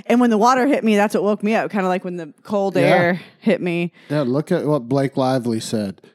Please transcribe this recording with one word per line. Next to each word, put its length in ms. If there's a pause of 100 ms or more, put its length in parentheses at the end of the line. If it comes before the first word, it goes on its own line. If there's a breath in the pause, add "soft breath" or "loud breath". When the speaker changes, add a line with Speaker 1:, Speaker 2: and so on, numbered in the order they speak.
Speaker 1:
and 140
when 100
the 80
water 280
hit 160
me, 140
that's 180
what 80
woke 220
me 100
up. 160
Kinda 180
like 160
when 120
the 160 (100)
cold 320
Speaker 2:
Yeah. 80
Speaker 1:
air 380 (180)
hit 220
me. 320 (180 loud breath)
Speaker 2:
Yeah, 120
look 280
at 160
what 220
Blake 280
Lively 440
said. 400 (140)